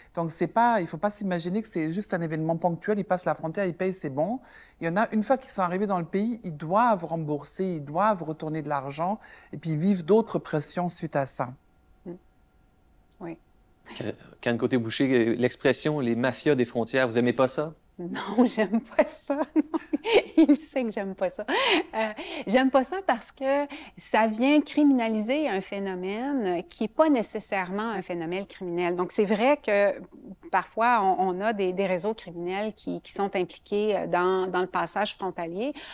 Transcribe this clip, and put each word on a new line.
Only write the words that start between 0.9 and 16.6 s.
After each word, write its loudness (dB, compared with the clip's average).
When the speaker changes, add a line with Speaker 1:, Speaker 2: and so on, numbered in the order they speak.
Speaker 1:
pas -2
s'imaginer -2
que -16
c'est -2
juste -4
un -2
événement -2
ponctuel, -2
ils -4
passent -2
la 0
frontière, -4
ils -2
payent, -2
c'est -8
bon. -2
Il -2
y 0
en 0
a, 4
une 2
fois 4
qu'ils -16
sont -4
arrivés 0
dans 0
le -4
pays, -2
ils -8
doivent 2
rembourser, -4
ils -4
doivent 0
retourner -6
de -10
l'argent -4
et -12
puis -6
ils 0
vivent 2
d'autres 2
pressions -4
suite -8
à 0
ça. -6
Speaker 2:
Mm. -10
Oui. -12
Speaker 3:
Ka-, -6
Karen 0
Côté-Boucher, 2
l'expression « 2
les 0
mafias 2
des 4